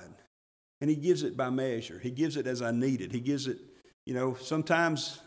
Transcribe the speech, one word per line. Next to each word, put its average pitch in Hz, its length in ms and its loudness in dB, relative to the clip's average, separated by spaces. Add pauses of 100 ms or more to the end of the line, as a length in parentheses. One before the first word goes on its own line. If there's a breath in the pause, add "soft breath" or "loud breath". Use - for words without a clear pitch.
(840)
And 143 60 2
he 156 80 4
gives 151 280 2
it 120 120 -2
by 127 140 0
measure. 120 480 -2
He 120 120 -4
gives 147 280 0
it 127 80 -2
as 123 160 -2
I 117 80 0
need 123 320 2
it. 95 100 -6
He 120 80 -2
gives 135 260 0
it, 123 120 -2 (480 soft breath)
you 131 80 -4
know, 127 260 2
sometimes 160 880 2